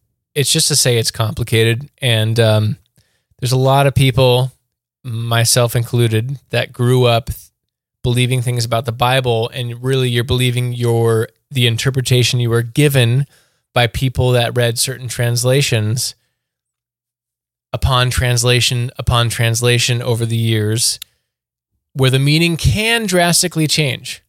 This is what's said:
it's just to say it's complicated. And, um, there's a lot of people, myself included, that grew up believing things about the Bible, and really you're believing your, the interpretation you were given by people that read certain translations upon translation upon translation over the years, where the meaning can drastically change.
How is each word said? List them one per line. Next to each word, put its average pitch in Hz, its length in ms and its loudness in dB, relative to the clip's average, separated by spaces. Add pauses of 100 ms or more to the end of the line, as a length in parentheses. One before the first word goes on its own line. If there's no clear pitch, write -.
(340)
it's 139 180 -2
just 160 160 0
to 147 80 -2
say 120 220 2
it's 110 140 -2
complicated. 113 760 0 (140)
And, 113 380 0
um, 110 360 2 (640)
there's 123 140 -2
a 131 60 2
lot 135 280 2
of 135 80 0
people, 127 560 4 (540)
myself 117 720 0
included, 117 640 0 (120)
that 120 220 -2
grew 123 320 2
up 117 260 0 (720)
believing 123 400 0
things 120 220 -2
about 117 200 -2
the 113 80 -4
Bible, 123 580 0
and 120 320 -10
really 131 260 0
you're 120 160 0
believing 123 480 -2
your, 117 560 0 (220)
the 123 160 2
interpretation 123 720 0
you 117 100 -2
were 117 120 2
given 135 640 2 (460)
by 120 140 2
people 127 460 -2
that 120 240 0
read 120 220 0
certain 127 300 -6
translations 120 1080 -2 (1600)
upon 123 380 0
translation 123 880 0
upon 117 300 0
translation 120 720 0
over 117 240 -2
the 117 120 -2
years, 113 640 -2 (920)
where 131 180 2
the 131 100 0
meaning 160 360 2
can 220 480 0
drastically 175 640 0
change. - 640 -4